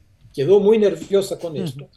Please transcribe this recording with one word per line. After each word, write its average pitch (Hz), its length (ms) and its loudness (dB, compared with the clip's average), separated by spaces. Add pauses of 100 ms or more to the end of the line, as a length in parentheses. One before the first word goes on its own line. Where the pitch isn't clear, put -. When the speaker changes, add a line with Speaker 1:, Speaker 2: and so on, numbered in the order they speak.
(340)
Speaker 1:
quedó 165 260 2
muy 208 180 4
nerviosa 196 600 -2
con 160 160 -10
esto. 143 300 -10
Speaker 2:
Ujú. - 120 -20